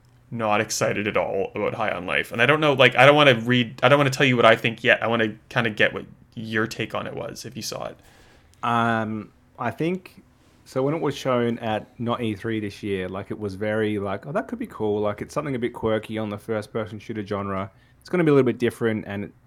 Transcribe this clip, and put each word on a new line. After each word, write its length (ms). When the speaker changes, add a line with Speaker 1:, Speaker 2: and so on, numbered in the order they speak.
Speaker 1:
not 300
excited 460
at 100
all 360
about 200
High 180
on 140
Life. 260
And 100
I 40
don't 160
know, 120
like, 220
I 100
don't 100
wanna 200
read, 480
I 60
don't 100
wanna 100
tell 160
you 120
what 80
I 100
think 280
yet. 200
I 40
wanna 260
kinda 200
get 240
what 120
your 320
take 300
on 120
it 60
was, 320
if 100
you 60
saw 260
it. 100
Speaker 2:
Um, 680
I 120
think, 520
so 180
when 100
it 80
was 140
shown 440
at 400
not 220
E 140
three 240
this 240
year, 260
like, 220
it 80
was 160
very, 420
like, 300
"Oh, 40
that 160
could 120
be 80
cool. 340
Like, 200
it's 120
something 220
a 40
bit 140
quirky 460
on 100
the 80
first-person 600
shooter 260
genre. 460
It's 100
gonna 140
be 60
a 40
little 120
bit 140
different 480
and 240